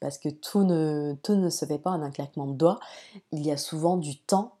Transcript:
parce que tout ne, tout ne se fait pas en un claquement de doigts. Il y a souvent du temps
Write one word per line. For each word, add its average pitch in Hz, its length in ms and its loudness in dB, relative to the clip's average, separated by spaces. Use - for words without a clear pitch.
parce 139 160 -6
que - 120 -4
tout 151 340 0
ne, 151 600 2
tout 208 120 2
ne 185 140 2
se 170 160 -2
fait 147 140 -2
pas 180 120 -2
en 175 100 -2
un 143 100 -6
claquement 143 360 -6
de 139 60 -4
doigts. 165 260 4
Il 147 140 -4
y 151 60 2
a 143 60 0
souvent 165 380 0
du 151 240 -4
temps 208 400 0